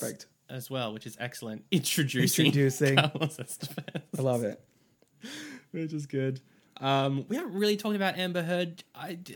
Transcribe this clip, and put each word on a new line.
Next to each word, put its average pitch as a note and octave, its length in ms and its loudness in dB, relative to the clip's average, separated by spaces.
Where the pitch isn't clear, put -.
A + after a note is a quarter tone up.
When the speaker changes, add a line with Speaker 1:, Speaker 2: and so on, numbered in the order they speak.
Speaker 1:
perfect. - 260 -6
Speaker 2:
as C3 220 -10
well, B2 220 -2
which A2 140 -10
is A2 120 -10
excellent. A2+ 540 -8
Introducing D3 720 4
Speaker 1:
Introducing. C#3 500 4
Speaker 2:
<laughs> - 0 -
Carlos D3 400 2
Estevez. - 680 -8
Speaker 1:
I C#3+ 60 0
love B2 220 2
it. G#2 160 -4
Speaker 2:
Which D#3+ 200 -4
is D3+ 140 -4
good. C3+ 340 0
Um, C3+ 480 2
we G#3 60 -2
haven't C#4 200 -4
really G#3 220 4
talked G#3 200 -2
about F#3+ 200 2
Amber F3+ 260 -2
Heard. F3 420 -2
I D#3+ 200 -10
d-, F3 220 -14